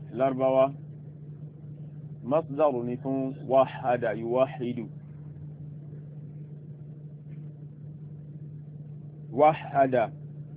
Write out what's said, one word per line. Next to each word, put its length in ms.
Lárúbáwá, 520
masdar 520
ni 120
fún 380
wahada, 680
yuwahidu. 760
Wahada, 840